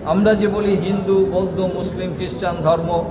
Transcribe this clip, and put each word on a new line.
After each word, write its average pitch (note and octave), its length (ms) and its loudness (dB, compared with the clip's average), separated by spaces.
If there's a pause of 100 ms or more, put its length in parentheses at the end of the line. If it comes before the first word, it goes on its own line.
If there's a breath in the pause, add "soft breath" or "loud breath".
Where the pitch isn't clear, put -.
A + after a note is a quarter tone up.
আমরা G3+ 300 4
যে G#3 140 2
বলি G3+ 280 2
হিন্দু, F#3+ 560 2
বৌদ্ধ, F3+ 280 0
মুসলিম, - 560 -4
খ্রিস্টান F3 460 -4
ধর্ম E3+ 480 0